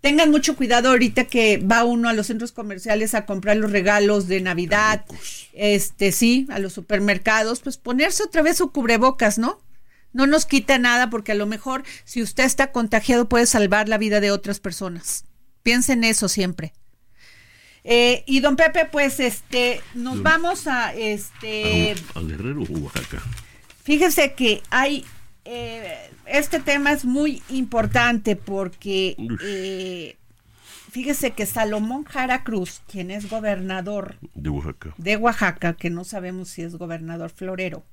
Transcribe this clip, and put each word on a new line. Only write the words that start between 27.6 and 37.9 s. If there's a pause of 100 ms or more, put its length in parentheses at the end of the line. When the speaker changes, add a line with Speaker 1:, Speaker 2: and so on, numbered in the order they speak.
Speaker 1:
porque,
Speaker 2:
Ush.
Speaker 1:
eh, (720)
fíjese
que
Salomón
Jara
Cruz,
quien
es
gobernador (180)
Speaker 2:
De
Oaxaca.
Speaker 1:
de
Oaxaca,
que
no
sabemos
si
es
gobernador
florero (100)